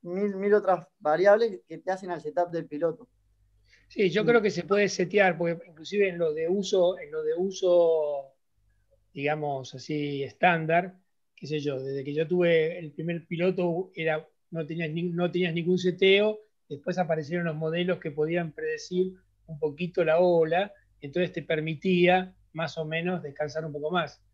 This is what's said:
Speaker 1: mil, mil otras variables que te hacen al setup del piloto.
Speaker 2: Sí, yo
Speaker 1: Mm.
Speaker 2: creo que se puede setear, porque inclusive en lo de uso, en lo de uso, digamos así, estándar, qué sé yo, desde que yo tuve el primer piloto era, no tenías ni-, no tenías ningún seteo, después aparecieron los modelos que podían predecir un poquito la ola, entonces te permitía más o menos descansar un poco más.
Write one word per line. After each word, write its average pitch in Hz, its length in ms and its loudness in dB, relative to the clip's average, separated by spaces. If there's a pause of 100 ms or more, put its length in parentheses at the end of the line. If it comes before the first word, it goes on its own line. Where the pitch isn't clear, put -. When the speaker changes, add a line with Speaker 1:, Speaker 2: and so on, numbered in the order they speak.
Speaker 1:
mil, 190 340 -4
mil 202 180 2
otras 190 320 2 (140)
variables 196 640 4
que 165 120 -14
te 180 140 -6
hacen 190 200 -6
al 165 80 -6
setup 175 300 -2
del 165 180 -6
piloto. 156 400 -4 (800)
Speaker 2:
Sí, 196 220 2
yo 202 140 0
Speaker 1:
Mm. - 40 2
Speaker 2:
creo 233 140 6
que 202 100 0
se 175 120 -4
puede 196 260 2
setear, 185 480 2
porque 170 320 -2
inclusive 185 400 0
en 175 80 -6
lo 160 160 0
de 160 160 -2
uso, 185 500 2
en 151 120 -14
lo 156 120 -6
de 156 120 0
uso, 165 960 2 (800)
digamos 143 600 -4
así, 143 480 -6
estándar, 170 760 0 (380)
qué 165 120 -16
sé 151 120 -4
yo, 139 200 -4
desde 135 240 -6
que 143 100 -8
yo 156 140 0
tuve 170 520 2
el 156 120 -12
primer 165 340 -6
piloto 180 680 -2
era, 160 340 -4 (240)
no 165 140 -6
tenías 165 240 -4
ni-, 165 220 -4
no 175 200 0
tenías 175 220 0
ningún 170 240 0
seteo, 196 600 4 (280)
después 170 300 -6
aparecieron 165 480 -2
los 156 100 -4
modelos 170 440 -2
que 160 100 -8
podían 156 420 -2
predecir 180 640 -4 (320)
un 156 140 -14
poquito 160 440 -2
la 160 160 4
ola, 175 540 4 (280)
entonces 170 320 -2
te 160 100 -6
permitía 175 920 2 (180)
más 160 260 -8
o 160 60 -4
menos 165 360 -4
descansar 147 440 -8
un 147 80 -8
poco 147 180 -6
más. 170 320 -4 (100)